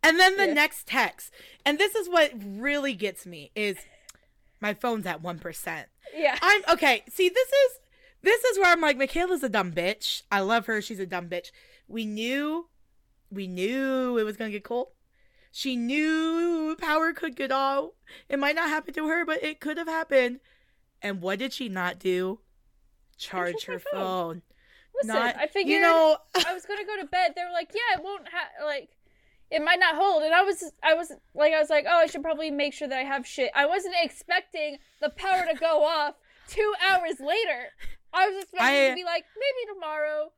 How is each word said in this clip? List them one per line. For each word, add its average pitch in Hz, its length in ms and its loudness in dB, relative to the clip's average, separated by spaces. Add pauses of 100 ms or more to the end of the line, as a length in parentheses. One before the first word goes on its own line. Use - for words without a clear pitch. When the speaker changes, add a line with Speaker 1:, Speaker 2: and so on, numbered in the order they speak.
Speaker 1:
And 320 180 4
then 381 160 8
the 392 120 4
Speaker 2:
Yeah. 320 60 0
Speaker 1:
next 294 320 0
text, - 460 -4 (320)
and 294 140 0
this 403 160 0
is 392 140 -4
what 330 280 4
really 254 560 -4
gets 196 320 -8
me, 160 300 -16
is 208 240 -4 (840)
my 208 140 -4
phone's 220 320 -4
at 160 160 -6
one 170 160 -8
percent. 160 500 -10 (260)
Speaker 2:
Yeah. 285 280 0
Speaker 1:
I'm, 392 260 6
okay, 285 400 4
see, 370 220 2
this 508 180 2
is, 554 300 4 (440)
this 453 220 4
is 440 140 4
where 370 120 6
I'm 339 120 4
like, 294 160 2
"Michaela's 330 440 0
a 262 60 -2
dumb 190 240 -2
bitch. 175 580 -4
I 202 100 2
love 226 260 2
her. 214 160 -2
She's 208 180 -10
a 190 60 -6
dumb 175 240 -8
bitch." 175 200 -8 (380)
We 226 160 -8
knew, 277 640 -4 (640)
we 196 160 -8
knew 247 720 -2
it 214 60 0
was 214 120 -6
gonna 220 140 -6
get 208 140 -10
cold. 240 240 -4 (600)
She 262 260 -4
knew 320 1000 0
power 320 360 0
could 311 220 -8
get 269 140 -4
out. 269 440 0 (340)
It 277 100 -2
might 285 180 0
not 330 120 -2
happen 302 260 -4
to 311 140 -4
her, 339 160 0
but 311 180 -4
it 302 180 -6
could 311 180 -6
have 330 100 -6
happened. 269 520 0 (640)
And 196 180 -6
what 190 180 -4
did 254 140 -6
she 247 160 -8
not 180 300 -4
do? 185 420 -2 (800)
Charge 359 380 -6
Speaker 2:
Charge 453 120 -10
my 508 60 -8
Speaker 1:
her 453 40 -8
Speaker 2:
phone. 571 220 -6
Speaker 1:
phone. 180 420 -4 (520)
Speaker 2:
Listen, 226 200 -2
Speaker 1:
Not, 240 220 2
Speaker 2:
I 302 100 -2
figured 392 240 -2
Speaker 1:
you 320 100 4
know, 320 360 6 (100)
<laughs> 359 200 0
Speaker 2:
I 349 80 -4
was 359 100 -12
gonna 403 220 -8
go 415 100 -8
to 381 100 -8
bed. 359 300 0
They 359 80 -6
were 349 80 -10
like, 339 220 -6
"Yeah, 440 240 -2
it 302 40 -10
won't 381 300 -10
ha-, 339 320 -8
like, 285 240 -6 (640)
it 302 120 0
might 349 160 4
not 339 180 4
hold." 349 260 4
And 311 120 2
I 359 80 8
was, 392 220 0 (180)
I 320 120 6
was, 320 180 -4 (220)
like, 302 180 4
I 311 60 2
was 302 100 2
like, 302 180 2
"Oh, 339 120 4
I 320 80 8
should 294 160 -6
probably 320 280 -4
make 285 220 -2
sure 294 160 -8
that 262 100 -4
I 254 40 -2
have 277 240 -4
shit." 254 280 -4
I 285 120 4
wasn't 359 360 -2
expecting 311 760 -4 (240)
the 294 80 0
power 370 360 0
to 330 120 0
go 311 260 4
<laughs> - 0 -
off 302 300 0 (340)
two 427 240 0 (160)
hours 339 320 2
later. 294 480 -2 (460)
I 370 160 6
was 381 140 -8
expecting 240 220 0
Speaker 1:
I 277 220 4
Speaker 2:
to 254 60 0
be 359 100 -8
like, 339 200 -2 (120)
"Maybe 494 380 -4
tomorrow 311 640 -6